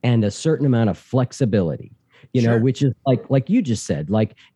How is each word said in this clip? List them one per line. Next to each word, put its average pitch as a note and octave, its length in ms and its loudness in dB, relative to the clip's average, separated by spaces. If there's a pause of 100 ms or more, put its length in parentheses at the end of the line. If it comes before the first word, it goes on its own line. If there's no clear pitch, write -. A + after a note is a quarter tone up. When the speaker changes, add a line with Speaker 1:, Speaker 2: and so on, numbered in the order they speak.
Speaker 1:
and A#2 220 2
a G#2 60 0
certain D3 360 -2
amount A#2 240 2
of E2+ 80 -4
flexibility, G#2+ 920 -2 (400)
you B2 100 2
know, A#2 120 2
Speaker 2:
Sure. A2+ 60 2
Speaker 1:
which C3 220 0
is C3 100 2 (140)
like, B2+ 240 0
like C3+ 180 0
you A3+ 140 2
just A#2+ 240 -4
said, D#2 240 -6
like, G#2+ 240 0 (220)